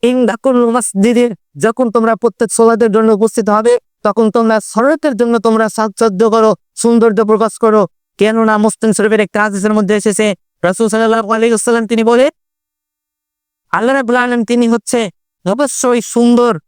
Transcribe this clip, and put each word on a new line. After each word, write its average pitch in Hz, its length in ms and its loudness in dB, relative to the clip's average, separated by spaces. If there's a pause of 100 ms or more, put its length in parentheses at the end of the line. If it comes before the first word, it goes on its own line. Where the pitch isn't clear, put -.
ইনদা 240 420 0
কুল্লু 240 280 2
মসজিদে, 233 640 0 (240)
যখন 226 340 -2
তোমরা 226 240 0
প্রত্যেক 220 360 -2
সালাতের 226 400 2
জন্য 220 200 2
উপস্থিত 214 380 0
হবে, 220 280 2 (260)
তখন 214 280 0
তোমরা 220 280 0
সালাতের 269 580 -2
জন্য 233 220 0
তোমরা 220 300 0
সাজসজ্জা 214 600 0
করো, 220 260 2 (200)
সৌন্দর্য 226 500 2
প্রকাশ 214 320 0
করো। 214 300 2 (300)
কেননা 220 400 0
মুসলিম 220 340 0
শরীফের 208 280 0
একটা 208 240 -2
হাদিসের 208 300 -2
মধ্যে 214 220 0
এসেছে, 208 400 -2 (280)
রাসূল 190 240 0
সাল্লাল্লাহু 220 440 -2
আলাইহি 226 200 0
ওয়াসাল্লাম 233 360 -2
তিনি 226 160 -2
বলে, 240 280 2 (1400)
আল্লাহ 226 240 0
রাব্বুল 247 200 -2
আলামিন 240 300 0
তিনি 240 220 0
হচ্ছে 226 420 -2 (360)
অবশ্যই 240 560 -2
সুন্দর 240 680 0